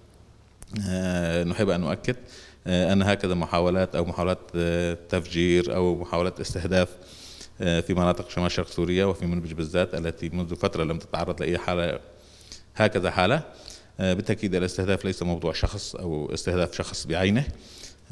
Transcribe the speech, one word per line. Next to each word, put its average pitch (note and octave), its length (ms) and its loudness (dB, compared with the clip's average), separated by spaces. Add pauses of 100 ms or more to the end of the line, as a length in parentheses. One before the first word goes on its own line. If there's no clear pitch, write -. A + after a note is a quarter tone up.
(880)
آه، F2+ 540 0
نحب F2 260 0
أن F2 120 2
نؤكد، F2+ 340 -2 (520)
آه، F#2 260 4
أن G2 80 4
هكذا G2 320 2
محاولات F2 600 2
أو E2+ 100 2
محاولات، F2+ 340 0 (160)
آه، E2+ 420 0 (120)
تفجير F2 640 2
أو F2+ 200 2
محاولات E2+ 440 -2
استهداف، F2+ 500 2 (720)
آه، E2+ 180 2
في F#2 140 0
مناطق F2 360 2
شمال F2 220 0
شرق F2 160 -2
سوريا F2+ 380 2
وفي F#2 200 0
منبج E2+ 280 -2
بالذات E2 420 0
التي E2 340 -4
منذ F2 260 -4
فترة E2+ 280 0
لم D#2+ 160 -2
تتعرض E2+ 420 -4
لأي E2 160 0
حالة، E2+ 420 -2 (760)
هكذا F#2+ 360 2
حالة. G2+ 320 2 (560)
آه، F#2 140 2
بالتأكيد G2 420 -2
الاستهداف F#2 500 0
ليس F#2 180 -4
موضوع E2+ 300 0
شخص - 420 -4
أو D2+ 380 -4
استهداف F2+ 420 0
شخص - 320 -6
بعينه، G2 400 2 (640)